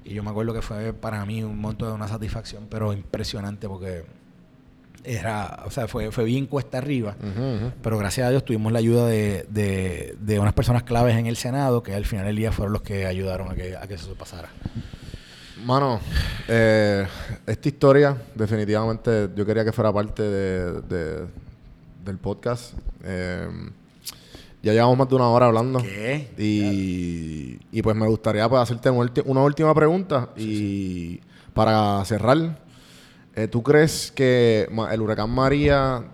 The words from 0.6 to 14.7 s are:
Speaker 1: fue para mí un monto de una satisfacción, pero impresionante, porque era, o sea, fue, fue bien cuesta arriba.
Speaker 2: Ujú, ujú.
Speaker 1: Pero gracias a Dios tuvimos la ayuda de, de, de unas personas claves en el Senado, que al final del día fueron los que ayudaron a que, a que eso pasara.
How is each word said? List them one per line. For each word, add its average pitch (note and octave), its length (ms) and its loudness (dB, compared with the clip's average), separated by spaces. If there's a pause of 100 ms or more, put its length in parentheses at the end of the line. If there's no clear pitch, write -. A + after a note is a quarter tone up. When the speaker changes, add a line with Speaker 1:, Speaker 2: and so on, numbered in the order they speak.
Speaker 1:
fue A2 300 -6
para G#2+ 320 -6
mí A2 180 -6
un G#2+ 160 -6
monto G#2+ 260 -6
de A2 80 -6
una G#2+ 140 -6
satisfacción, G#2+ 640 -8
pero G#2+ 220 -2
impresionante, G2+ 800 -6
porque F#2 340 -8 (1000)
era, G#2+ 600 -6
o - 60 -10
sea, A#2 160 -4
fue, A2 240 -6
fue A2+ 140 0
bien C3 200 0
cuesta C3 320 -6
arriba. B2 420 -4
Speaker 2:
Ujú, A2 460 -4
ujú. - 60 -6 (100)
Speaker 1:
Pero A2 160 -2
gracias G#2 300 -2
a - 40 2
Dios C3 120 2
tuvimos A2 300 0
la A#2 60 2
ayuda A#2 280 4
de, G#2 420 0
de, F#2+ 680 -2
de G#2 200 2
unas G#2 140 4
personas A#2+ 300 2
claves A#2+ 320 4
en A2+ 100 2
el A#2 120 -2
Senado, B2+ 460 0
que G2 120 -6
al G#2 100 -2
final G2 200 -2
del G#2 100 0
día G#2+ 160 0
fueron G#2 220 -2
los G#2 80 -2
que G2 240 -4
ayudaron F#2 440 -4
a F#2 60 -6
que, F#2 220 -8
a - 100 -12
que G2 80 -10
eso F#2 200 -12
pasara. E2 340 -16 (1160)